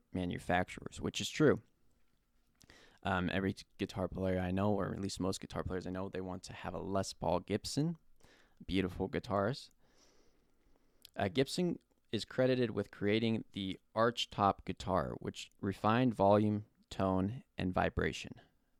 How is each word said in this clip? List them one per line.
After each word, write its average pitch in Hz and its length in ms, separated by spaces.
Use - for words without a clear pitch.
manufacturers, 90 880
which - 200
is 104 80
true. 131 320
Um, 92 300
every 95 200
t-, - 120
guitar 92 300
player 92 320
I 90 100
know, 101 220
or 98 220
at 87 60
least 98 200
most 92 200
guitar - 220
players 92 240
I 90 40
know, 92 180
they 92 140
want 92 220
to - 100
have - 180
a 87 60
Les 95 340
Paul 87 280
Gibson, 143 580
beautiful 92 420
guitars. 98 640
Uh, 98 120
Gibson 151 500
is 107 120
credited 127 460
with 104 200
creating 113 640
the 95 260
archtop 110 720
guitar, 85 540
which - 320
refined 107 540
volume, 104 500
tone, 95 520
and 92 160
vibration. 85 580